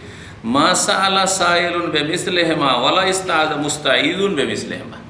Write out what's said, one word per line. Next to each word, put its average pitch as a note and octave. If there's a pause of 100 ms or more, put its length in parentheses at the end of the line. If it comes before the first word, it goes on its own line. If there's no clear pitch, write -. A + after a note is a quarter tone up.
(440)
"মা D3
সাআলা F#3+
সাইলুন F3
বিমিসলিহিমা D#3+
ওয়ালা D3
ইস্তাআজা F3
মুস্তাইযুন D3
বিমিসলিহিমা" A2+ (140)